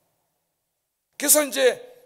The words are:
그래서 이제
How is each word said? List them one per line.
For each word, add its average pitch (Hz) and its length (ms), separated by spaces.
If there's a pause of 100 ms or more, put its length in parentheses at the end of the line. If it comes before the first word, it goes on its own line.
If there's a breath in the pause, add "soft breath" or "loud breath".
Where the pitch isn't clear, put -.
(1200)
그래서 294 260
이제 254 480 (140)